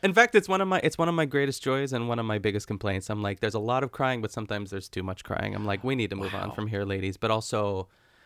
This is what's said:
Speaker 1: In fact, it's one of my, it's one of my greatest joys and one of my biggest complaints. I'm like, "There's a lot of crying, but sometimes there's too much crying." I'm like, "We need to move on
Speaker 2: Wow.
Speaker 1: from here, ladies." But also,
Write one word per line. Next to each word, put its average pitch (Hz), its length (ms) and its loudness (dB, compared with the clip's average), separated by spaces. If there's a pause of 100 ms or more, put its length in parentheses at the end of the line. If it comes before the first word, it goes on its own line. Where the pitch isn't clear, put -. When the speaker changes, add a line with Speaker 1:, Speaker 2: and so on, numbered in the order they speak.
Speaker 1:
In 190 100 2
fact, 240 220 6
it's 202 120 6
one 190 120 4
of 190 80 2
my, 185 160 4
it's 156 120 2
one 165 120 4
of 170 60 2
my 165 100 2
greatest 139 380 0
joys 135 300 0
and 120 160 -2
one 120 120 0
of 113 60 0
my 107 120 0
biggest 101 300 0
complaints. 98 420 -2
I'm 107 100 -2
like, 101 200 -2
"There's 107 140 0
a 113 40 0
lot 120 240 2
of 131 80 -2
crying, 127 320 0
but 110 80 -2
sometimes 101 400 -6
there's 95 180 -8
too 98 140 -6
much 92 220 -6
crying." 104 320 -4
I'm 104 80 -4
like, 101 180 -2
"We 131 140 0
need 110 140 0
to 98 60 -4
move 98 180 -4
on 98 160 -4
Speaker 2:
Wow. - 40 -10
Speaker 1:
from 107 140 -4
here, 101 160 -2
ladies." 95 320 -2
But 113 160 0
also, 104 560 0 (380)